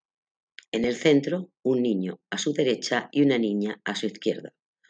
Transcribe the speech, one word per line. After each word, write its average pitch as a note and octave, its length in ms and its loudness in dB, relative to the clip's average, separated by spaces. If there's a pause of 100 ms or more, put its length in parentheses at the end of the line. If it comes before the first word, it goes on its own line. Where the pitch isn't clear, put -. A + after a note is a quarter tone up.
(720)
en A2+ 120 0
el A#2+ 120 0
centro, D#3 540 2 (120)
un B2+ 200 2
niño F#2+ 380 -2 (100)
a G#2 80 -4
su D3+ 140 -2
derecha B2+ 600 -2
y C#3+ 100 2
una C3+ 160 4
niña G#2 460 -2
a G#2 100 -4
su - 120 -4
izquierda. - 480 -6 (360)